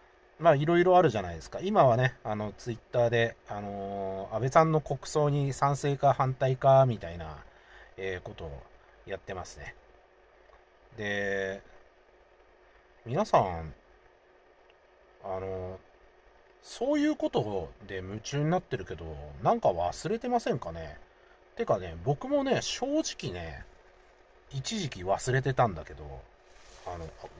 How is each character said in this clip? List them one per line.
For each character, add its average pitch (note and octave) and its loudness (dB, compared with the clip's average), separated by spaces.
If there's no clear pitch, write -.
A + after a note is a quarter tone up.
ま E3 6
あ、 D3 8
い D3 4
ろ E3+ 6
い F3 6
ろ F3+ 8
あ F3+ 10
る D#3+ 6
じ A2+ 0
ゃ G2+ 0
な F2 -6
い E2 -8
で D#2 -12
す - -16
か。 - -10
今 F#3+ 6
は A#2 8
ね、 B2+ 2
あ A2 -6
の、 G#2 -6
Twitter A#2+ -2
で、 A#2 2
あ G#2 -8
の G2 -6
ー、 A2 -6
安 A2 -2
倍 C3 0
さ D#3+ 8
ん D#3+ 4
の D#3 2
国 - -6
葬 D3 0
に C#3 0
賛 C#3+ 0
成 C#3+ 0
か C#3 4
反 C3 0
対 C3 0
か、 C3+ 8
み A#2 0
た E2 -10
い E2+ -10
な、 D#3 -12
え F#2+ -4
ー、 - -8
こ G2 -14
と F2+ -12
を C#2+ -12
や F#2+ -8
っ - -18
て - -14
ま F2+ -8
す - -16
ね。 D#2 -14
で、 G2 -2
皆 D3+ -2
さ - 4
ん、 E2 -2
あ F#2+ -6
の、 F#2 -8
そ C4+ -4
う D4+ 2
い D4 2
う D4+ 2
こ D#4 -2
と G2 -2
で G2 -8
夢 F#2+ -6
中 - -6
に D3+ 0
な F3+ 2
っ F3+ -4
て - -6
る F#2 -12
け F#2 -10
ど、 D#2+ -10
な F3+ 4
ん A#3 -2
か - 4
忘 F2+ -2
れ A3+ -2
て B3 -6
ま A#3+ 2
せ B3 -2
ん - 0
か - -8
ね？ E3 -12
て A#3 -2
か A2+ 2
ね、 F2 -8
僕 C#3+ -2
も C#4 2
ね、 A3+ 2
正 C#4+ -2
直 - -8
ね、 E2 -12
一 E3 -6
時 D#3 -2
期 F2 -10
忘 G2 0
れ C3 2
て C3+ 0
た C3 4
ん F#2+ -4
だ D#2 -10
け - -16
ど、 - -14
あ F2+ -8
の、 E2 -10
あ、 - -16